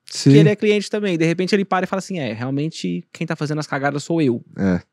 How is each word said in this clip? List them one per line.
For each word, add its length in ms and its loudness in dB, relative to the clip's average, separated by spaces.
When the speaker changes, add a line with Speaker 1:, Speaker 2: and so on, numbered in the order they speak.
Speaker 1:
Sim. 220 4
Speaker 2:
que 60 10
ele 120 8
é 60 0
cliente 340 0
também. 280 -2
De 80 2
repente 280 0
ele 120 2
para 180 -2
e 40 -6
fala 120 -4
assim, 200 -8
"É, 120 -4
realmente 800 -6
quem 160 -8
tá 80 -4
fazendo 240 -4
as 80 -8
cagadas 360 -4
sou 180 -2
eu." 200 2
Speaker 1:
É. 200 2